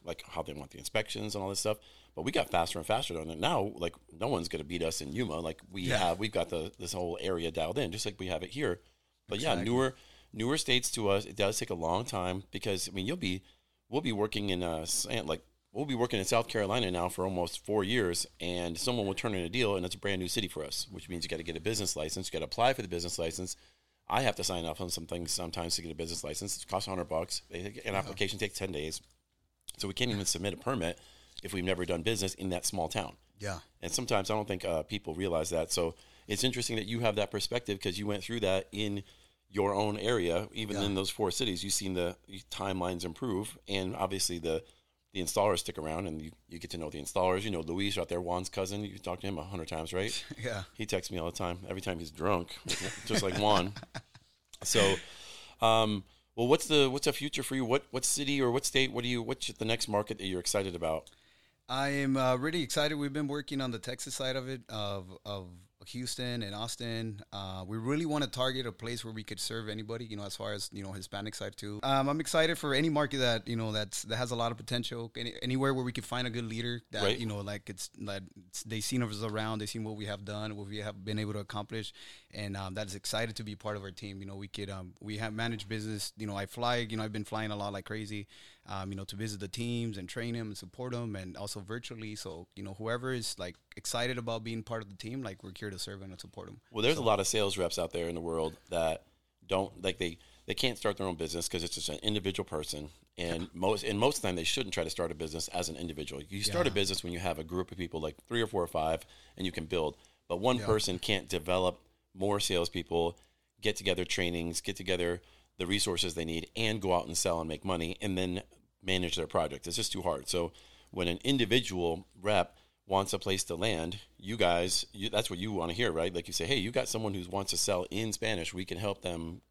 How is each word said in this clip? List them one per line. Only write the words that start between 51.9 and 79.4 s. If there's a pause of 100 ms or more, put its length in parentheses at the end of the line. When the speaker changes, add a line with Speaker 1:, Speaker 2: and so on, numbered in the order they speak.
Speaker 1:
he's
drunk,
<laughs>
just
like
Juan. (200)
Speaker 2:
<laughs> (480)
Speaker 1:
So, (680)
um, (320)
well,
what's
the,
what's
the
future
for
you?
What,
what
city
or
what
state?
What
do
you,
what's
the
next
market
that
you're
excited
about? (580)
Speaker 2:
I
am,
uh,
really
excited.
We've
been
working
on
the
Texas
side
of
it,
of, (180)
of (400)
Houston
and
Austin. (120)
Uh,
we
really
wanna
target
a
place
where
we
could
serve
anybody,
you
know,
as
far
as,
you
know,
Hispanic
side
too.
Um,
I'm
excited
for
any
market
that,
you
know,
that's,
that
has
a
lot
of
potential.
Any,
anywhere
where
we
could
find
a
good
leader (120)
that,
Speaker 1:
Right.
Speaker 2:
you
know,
like,
it's, (100)
that (260)
it's,
they
seen
us
around,